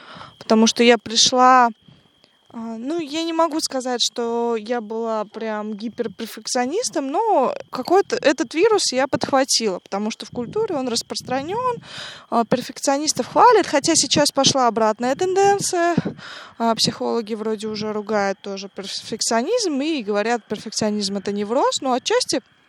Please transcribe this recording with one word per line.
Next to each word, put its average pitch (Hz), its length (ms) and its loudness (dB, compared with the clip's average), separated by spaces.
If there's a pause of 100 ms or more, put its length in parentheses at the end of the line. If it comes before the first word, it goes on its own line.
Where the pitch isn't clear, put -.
(380)
потому 220 280 4
что - 160 0
я 240 160 8
пришла, 254 720 6 (800)
а, - 80 -16 (180)
ну, 269 240 -6
я 302 220 -6
не 330 100 -4
могу 320 280 0
сказать, 254 420 -4
что 233 540 -2
я 226 260 -4
была 220 420 -4
прям 214 480 -6
гиперперфекционистом, 240 1400 -4
но 349 440 2 (160)
какой-то 339 460 0
этот - 360 0
вирус 403 400 2
я 254 140 2
подхватила, 262 720 0
потому 208 320 -4
что - 160 -10
в - 40 -20
культуре 349 440 -4
он 262 140 -2
распространен, 294 880 -4 (520)
а, 233 160 2
перфекционистов 277 840 -2
хвалят, 427 380 6
хотя 311 280 2
сейчас 294 380 2
пошла 269 340 2
обратная 226 500 0
тенденция, 370 800 2 (600)
а, 233 160 0
психологи 233 580 -2
вроде 214 360 -6
уже 214 260 -6
ругают 202 480 -2
тоже 196 260 -10
перфекционизм 262 1120 -2
и 302 220 -2
говорят, 208 420 -2
перфекционизм — 208 760 -4
это 196 140 -4
невроз, 233 480 0
но 262 140 0
отчасти 330 480 0 (260)